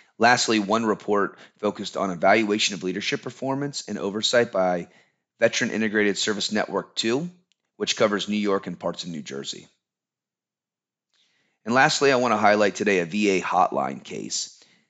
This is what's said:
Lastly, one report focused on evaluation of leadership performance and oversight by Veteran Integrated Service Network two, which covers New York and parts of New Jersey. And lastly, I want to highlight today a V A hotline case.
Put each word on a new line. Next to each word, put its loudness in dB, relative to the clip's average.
Lastly, 4
one 0
report -2
focused -6
on -2
evaluation 2
of -8
leadership -4
performance -6
and -8
oversight 0
by -2
Veteran 2
Integrated 0
Service -2
Network -4
two, -2
which -4
covers 2
New -2
York 0
and -8
parts -6
of -10
New -10
Jersey. -12
And -4
lastly, 4
I 4
want 2
to 2
highlight 4
today 2
a 0
V 0
A 0
hotline 0
case. -10